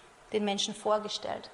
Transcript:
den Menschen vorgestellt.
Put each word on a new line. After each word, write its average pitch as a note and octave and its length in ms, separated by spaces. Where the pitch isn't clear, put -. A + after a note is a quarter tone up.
den G#3 120
Menschen G3+ 280
vorgestellt. - 800